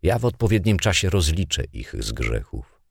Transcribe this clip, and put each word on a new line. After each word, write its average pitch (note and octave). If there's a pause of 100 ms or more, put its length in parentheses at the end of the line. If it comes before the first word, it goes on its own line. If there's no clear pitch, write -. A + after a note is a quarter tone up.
Ja A#2
w A2+
odpowiednim G#2+
czasie F#2+
rozliczę E2+
ich -
z G#1+
grzechów. A#1 (100)